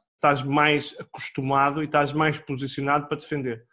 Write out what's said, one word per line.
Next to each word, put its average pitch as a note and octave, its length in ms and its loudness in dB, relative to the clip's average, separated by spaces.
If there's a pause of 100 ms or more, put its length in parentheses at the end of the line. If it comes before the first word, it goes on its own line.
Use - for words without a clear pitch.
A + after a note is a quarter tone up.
(160)
estás C#3+ 260 2
mais D3 560 2
acostumado C#3 840 -2
e D3+ 40 -4
estás C#3+ 280 2
mais D3+ 260 2
posicionado C#3 680 -4
para D3+ 80 -4
defender. B2+ 560 -8